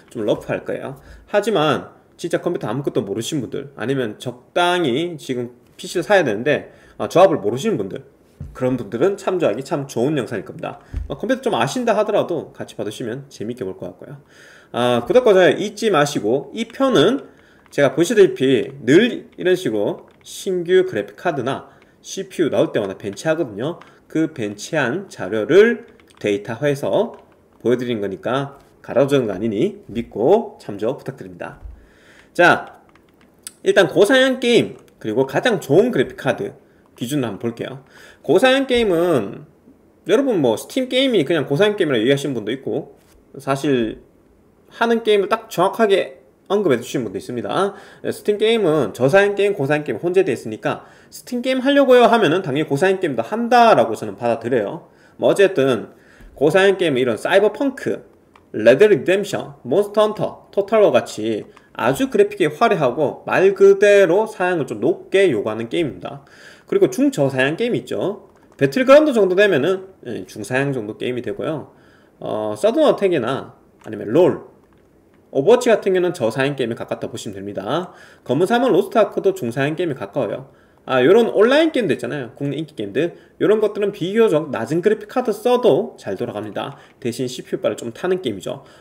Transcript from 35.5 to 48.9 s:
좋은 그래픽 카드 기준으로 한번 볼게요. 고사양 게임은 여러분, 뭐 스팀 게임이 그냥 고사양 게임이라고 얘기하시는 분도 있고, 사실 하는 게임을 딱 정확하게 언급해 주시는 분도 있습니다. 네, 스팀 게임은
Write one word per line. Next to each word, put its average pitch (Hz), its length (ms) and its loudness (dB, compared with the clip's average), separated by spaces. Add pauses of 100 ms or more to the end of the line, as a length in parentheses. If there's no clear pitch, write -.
좋은 208 300 2
그래픽 - 260 -2
카드 - 380 -4 (420)
기준으로 127 300 -4
한번 98 140 -10
볼게요. 117 440 -10 (380)
고사양 262 440 2
게임은 175 800 0 (640)
여러분, 233 320 2
뭐 117 160 2
스팀 254 320 -6
게임이 254 360 2
그냥 151 220 0
고사양 202 300 2
게임이라고 147 240 0
얘기하시는 139 340 0
분도 107 180 -6
있고, 135 460 -8 (400)
사실 135 600 -2 (680)
하는 233 340 0
게임을 202 260 2
딱 - 220 -4
정확하게 196 720 0 (260)
언급해 180 320 2
주시는 120 260 -6
분도 98 120 -8
있습니다. 123 580 -4 (280)
네, 113 100 -4
스팀 208 240 -4
게임은 190 560 0